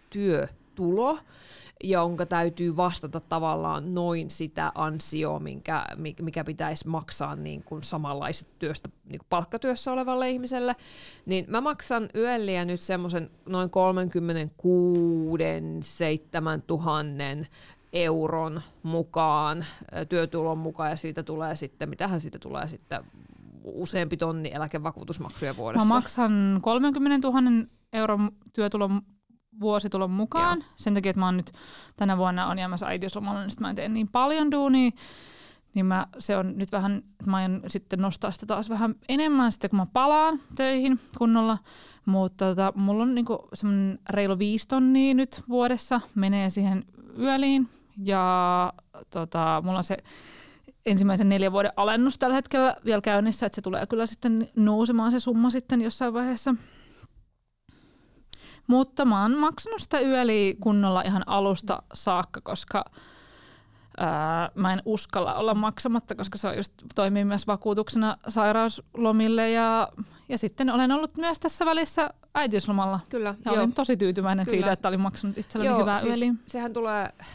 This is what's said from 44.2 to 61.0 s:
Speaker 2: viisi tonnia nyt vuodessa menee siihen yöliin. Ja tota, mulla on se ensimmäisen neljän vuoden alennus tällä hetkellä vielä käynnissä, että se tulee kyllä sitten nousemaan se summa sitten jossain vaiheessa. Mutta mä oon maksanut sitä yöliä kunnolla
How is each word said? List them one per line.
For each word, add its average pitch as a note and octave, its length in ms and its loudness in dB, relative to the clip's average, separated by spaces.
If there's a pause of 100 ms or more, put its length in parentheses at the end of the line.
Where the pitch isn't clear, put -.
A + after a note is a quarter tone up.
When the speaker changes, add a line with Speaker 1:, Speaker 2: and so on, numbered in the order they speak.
Speaker 2:
viisi G#3 300 -2
tonnia C4 460 4
nyt C4 340 0
vuodessa A#3+ 520 0 (140)
menee G3 360 2
siihen F#3+ 340 0 (340)
yöliin. C4+ 500 2 (360)
Ja F3+ 680 2 (380)
tota, D#3+ 540 0
mulla F#3 140 0
on F3 60 -2
se - 120 -2 (880)
ensimmäisen G3 420 4
neljän G3 240 4
vuoden G3+ 240 2
alennus A3+ 420 2
tällä C4 160 2
hetkellä C4 500 2
vielä G#3+ 160 2
käynnissä, G#3+ 460 2
että - 100 -4
se G3+ 60 -8
tulee F#3 240 -4
kyllä A3+ 200 0
sitten A3+ 500 0
nousemaan A3+ 540 4
se B3 100 2
summa A#3+ 300 2
sitten B3 320 0
jossain A3+ 320 -2
vaiheessa. B3 400 0 (2000)
Mutta C4 380 4
mä G3+ 180 6
oon B3 160 2
maksanut E4 440 -2
sitä D4 180 0
yöliä A#3 600 4
kunnolla G3 420 4